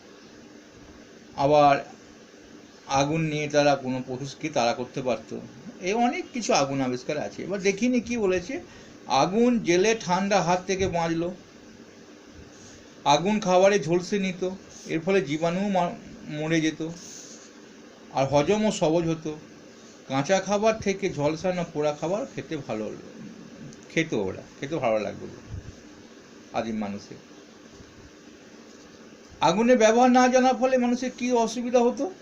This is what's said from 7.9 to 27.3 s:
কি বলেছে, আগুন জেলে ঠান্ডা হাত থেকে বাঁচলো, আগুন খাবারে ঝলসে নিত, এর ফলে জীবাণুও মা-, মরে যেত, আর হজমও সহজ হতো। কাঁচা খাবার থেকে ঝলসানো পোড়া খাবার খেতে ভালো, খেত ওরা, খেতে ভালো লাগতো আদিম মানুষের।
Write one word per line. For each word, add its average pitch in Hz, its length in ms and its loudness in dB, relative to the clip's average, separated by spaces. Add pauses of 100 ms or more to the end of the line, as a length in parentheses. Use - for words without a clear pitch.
কি 233 180 -6
বলেছে, 190 420 -2 (480)
আগুন 214 520 2
জেলে 185 420 2
ঠান্ডা 190 400 0
হাত 180 260 0
থেকে 190 200 -2
বাঁচলো, 165 440 -2 (1700)
আগুন 165 360 2
খাবারে 185 400 6
ঝলসে 175 400 0
নিত, 185 300 -2 (360)
এর 160 140 -2
ফলে 190 220 2
জীবাণুও 170 480 -2
মা-, 175 260 0 (320)
মরে 156 340 0
যেত, 156 280 -4 (1200)
আর 135 140 0
হজমও 185 440 2
সহজ 165 360 2
হতো। 156 300 -4 (720)
কাঁচা 143 320 0
খাবার 208 400 0
থেকে 196 340 -4
ঝলসানো 160 600 -2
পোড়া 147 280 -2
খাবার 196 240 -4 (100)
খেতে 151 220 -8
ভালো, 110 340 -6 (1000)
খেত 160 240 -2
ওরা, 98 280 -4 (180)
খেতে 147 160 -8
ভালো 117 240 0
লাগতো 98 280 -8 (1300)
আদিম 113 240 -4
মানুষের। 101 400 -10 (2250)